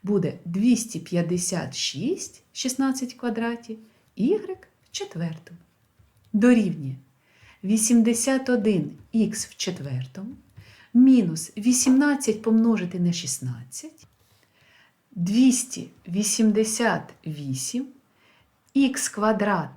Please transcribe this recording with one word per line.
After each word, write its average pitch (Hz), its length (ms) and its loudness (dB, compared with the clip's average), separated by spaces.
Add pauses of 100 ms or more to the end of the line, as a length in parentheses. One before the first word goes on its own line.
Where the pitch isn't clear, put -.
Буде 180 300 -2 (120)
двісті 202 540 0
п'ятдесят 175 760 -4
шість, - 680 -6 (100)
шістнадцять 262 600 -4
в - 40 -20
квадраті, 233 600 -6 (380)
ігрек 381 520 -2 (180)
в - 60 -20
четвертому. 170 680 -10 (760)
Дорівнює 190 600 4 (680)
вісімдесят 233 840 2
один 202 420 0 (200)
ікс - 360 -2
в - 80 -20
четвертому 175 800 -8 (600)
мінус 233 600 6
вісімнадцять 254 840 2
помножити 220 580 2
на 175 140 2
шістнадцять, - 920 -10 (1040)
двісті 226 760 2 (200)
вісімдесят 214 1040 0 (140)
вісім, 147 600 -6 (880)
ікс 262 360 0
квадрат 202 680 0